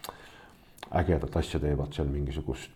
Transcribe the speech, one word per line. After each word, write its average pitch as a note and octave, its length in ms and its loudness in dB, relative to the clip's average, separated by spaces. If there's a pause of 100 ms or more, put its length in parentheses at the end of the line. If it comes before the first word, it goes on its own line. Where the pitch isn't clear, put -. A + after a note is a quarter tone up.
(960)
ägedat E2 440 4
asja E2 200 0
teevad C#2+ 360 2
seal, D2+ 160 0
mingisugust C#2+ 640 -4